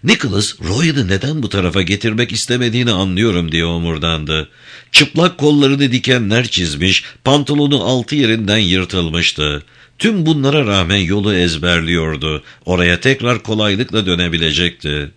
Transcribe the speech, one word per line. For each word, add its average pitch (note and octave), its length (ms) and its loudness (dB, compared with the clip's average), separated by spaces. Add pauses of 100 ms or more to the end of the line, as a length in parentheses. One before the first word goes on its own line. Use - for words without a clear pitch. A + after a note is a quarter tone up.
Nicholas, G#2+ 500 0 (140)
"Royan'ı B2+ 400 0
neden B2+ 360 -2
bu G#2 60 -4
tarafa F#2 320 0
getirmek G#2+ 500 -2
istemediğini A#2+ 600 -2
anlıyorum." F#2 600 0
diye E2 120 0
homurdandı. D#2+ 840 -2 (420)
Çıplak E3 460 2
kollarını C#3 540 4
dikenler A#2+ 560 0
çizmiş, F2 560 0 (200)
pantolonu C#3+ 600 2
altı B2 320 0
yerinden A2+ 420 2
yırtılmıştı. E2+ 1040 0 (360)
Tüm G3+ 260 0
bunlara C#3+ 400 2
rağmen G2 320 0
yolu G2 360 0
ezberliyordu. D#2+ 1080 0 (220)
Oraya F2 340 2
tekrar B2 440 0
kolaylıkla G#2 600 -2
dönebilecekti. E2 1120 -2